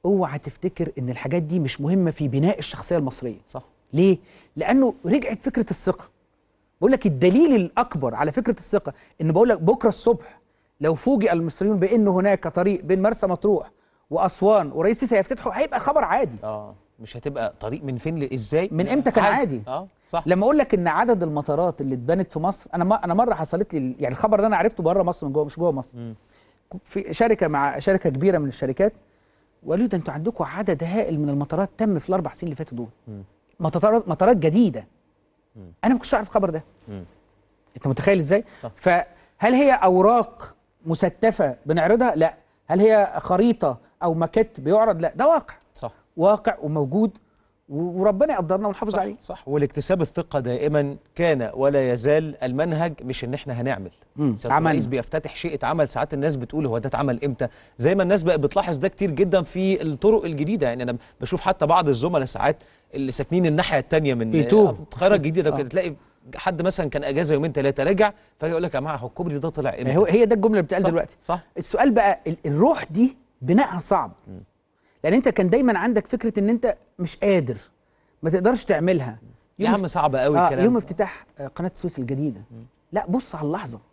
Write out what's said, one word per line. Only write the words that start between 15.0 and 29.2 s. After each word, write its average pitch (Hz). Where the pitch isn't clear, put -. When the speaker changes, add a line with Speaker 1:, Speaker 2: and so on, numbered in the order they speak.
Speaker 1:
سيسي 233
هيفتتحه، -
هيبقى 247
خبر 285
عادي. 175
Speaker 2:
آه، 107
مش 110
هتبقى 117
طريق 113
من 131
فين 160
لإزاي؟ 143
Speaker 1:
من 165
إمتى 262
كان 202
عادي؟ 202
Speaker 2:
آه، 156
صح. 170
Speaker 1:
لما 180
أقول 294
لك 262
إن 175
عدد 196
المطارات 151
اللي 139
اتبنت 160
في 160
مصر، 180
أنا 175
ما، 196
أنا 175
مرة 220
حصلت 165
لي 156
ال-، 127
يعني 123
الخبر 208
ده 208
أنا 214
عرفته 190
بره 180
مصر 175
من 139
جوه، 151
مش 151
جوه 175
مصر. 123
Speaker 2:
مم. 117
Speaker 1:
في -
شركة 214
مع 139
شركة 185
كبيرة 165
من 143
الشركات، 131